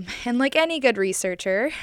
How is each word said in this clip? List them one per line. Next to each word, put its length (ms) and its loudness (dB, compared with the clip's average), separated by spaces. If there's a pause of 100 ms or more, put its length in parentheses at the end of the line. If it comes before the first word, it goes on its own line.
(260)
And 120 0
like 200 2
any 240 2
good 160 4
researcher, 760 0 (120)